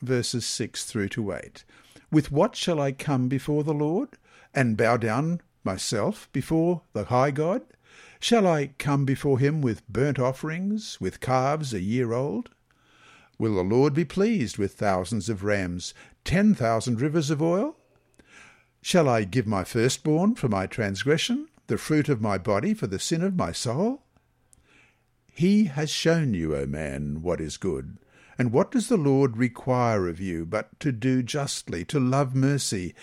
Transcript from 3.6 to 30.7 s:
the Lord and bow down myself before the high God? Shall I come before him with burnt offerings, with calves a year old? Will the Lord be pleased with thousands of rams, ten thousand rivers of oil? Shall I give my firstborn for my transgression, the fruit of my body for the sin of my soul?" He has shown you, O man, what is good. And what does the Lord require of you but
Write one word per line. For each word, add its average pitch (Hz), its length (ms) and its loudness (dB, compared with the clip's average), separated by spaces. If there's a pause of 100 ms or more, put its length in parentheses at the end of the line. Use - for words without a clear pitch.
the 151 100 -2
Lord 156 360 0 (440)
and 120 240 2
bow 117 200 4
down 131 440 -2 (220)
myself 110 680 -4
before 160 520 0 (100)
the 104 120 -2
high 131 260 2
God? 156 320 -2 (560)
Shall 226 260 4
I 147 320 2
come 143 280 2
before 135 340 2
him 147 220 2
with 120 260 -2
burnt 131 320 0
offerings, 165 800 -4
with - 200 -6
calves 131 520 0
a 92 80 -2
year 113 320 0
old? 151 380 -4 (880)
Will 110 160 0
the 90 80 2
Lord 131 320 4
be 165 100 2
pleased 190 540 0
with 98 160 -2
thousands 95 520 0
of 101 160 -4
rams, 95 520 -2 (280)
ten 196 300 4
thousand 113 480 0
rivers 151 300 0
of 143 100 0
oil? 190 360 0 (1040)
Shall 160 280 4
I 113 140 4
give 101 240 0
my 98 160 0
firstborn 151 720 0
for - 120 -4
my 98 200 0
transgression, 147 800 -2 (180)
the 113 120 -2
fruit 151 300 0
of 127 140 0
my 104 160 0
body 107 380 0
for - 100 -4
the 95 140 -6
sin 165 240 -2
of 190 120 -2
my 95 160 0
soul?" 185 520 -2 (1200)
He 202 380 4
has 147 240 -4
shown 160 460 2
you, 80 200 0
O 69 120 -2
man, 73 560 -6
what 85 180 -2
is 76 160 -8
good. 69 400 -6 (400)
And 123 160 0
what 160 180 2
does 233 160 0
the 247 80 4
Lord 139 420 4
require 120 720 0
of 82 140 -6
you 85 240 -4
but 107 340 -6